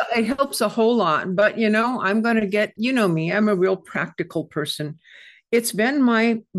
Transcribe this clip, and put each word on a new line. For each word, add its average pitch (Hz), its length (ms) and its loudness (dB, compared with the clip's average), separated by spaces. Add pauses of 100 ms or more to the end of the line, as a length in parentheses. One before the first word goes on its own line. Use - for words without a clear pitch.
(160)
it 233 100 2
helps 277 340 -2
a 214 80 0
whole 233 280 2
lot, 170 400 0
but, 208 220 2
you 220 120 2
know, 226 320 0
I'm 208 200 0
gonna 226 240 2
get, 208 300 -2
you 240 160 -2
know 226 160 2
me, 165 240 0
I'm 214 160 2
a 214 80 2
real 185 200 2
practical 165 680 -6
person. 151 540 -8 (540)
It's 233 200 0
been 262 300 0
my 233 400 2 (160)